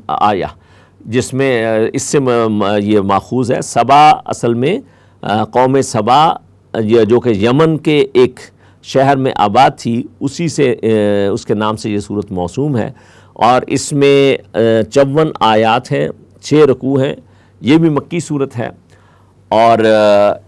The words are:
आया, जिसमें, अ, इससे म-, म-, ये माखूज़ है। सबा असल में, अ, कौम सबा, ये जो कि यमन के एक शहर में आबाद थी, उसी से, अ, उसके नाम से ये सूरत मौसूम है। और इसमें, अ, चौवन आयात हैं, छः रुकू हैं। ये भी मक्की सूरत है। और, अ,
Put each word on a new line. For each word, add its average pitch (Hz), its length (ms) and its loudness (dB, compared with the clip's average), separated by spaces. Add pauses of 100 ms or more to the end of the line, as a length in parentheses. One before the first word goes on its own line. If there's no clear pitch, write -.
आया, 87 460 -2 (520)
जिसमें, 123 580 -2
अ, 110 300 -2
इससे 139 240 -2
म-, 131 100 0
म-, 107 520 0
ये 104 200 2
माखूज़ 107 520 -2
है। 160 80 -4
सबा 139 480 4
असल 120 460 -2
में, 165 260 -4 (420)
अ, 107 200 -2
कौम 127 380 0
सबा, 127 580 0 (420)
ये 113 240 2
जो 117 140 2
कि 110 280 -2
यमन 156 300 2
के 151 380 0
एक 123 240 2 (440)
शहर 135 340 0
में 131 200 -2
आबाद 107 340 2
थी, 117 380 -8 (120)
उसी 151 280 -6
से, 135 240 0
अ, 104 600 0
उसके 123 200 -6
नाम 107 220 -2
से 107 140 -8
ये 101 120 -4
सूरत 101 300 -8
मौसूम 117 460 -4
है। 107 180 -6 (400)
और 123 340 2
इसमें, 139 680 2
अ, 113 440 0
चौवन 139 500 0 (100)
आयात 110 500 0
हैं, 143 180 -4 (340)
छः 151 220 4
रुकू 131 320 0
हैं। 135 180 -2 (480)
ये 143 140 2
भी 165 120 2
मक्की 151 320 -4
सूरत 139 340 -6
है। - 320 -10 (640)
और, 113 300 4
अ, 104 680 2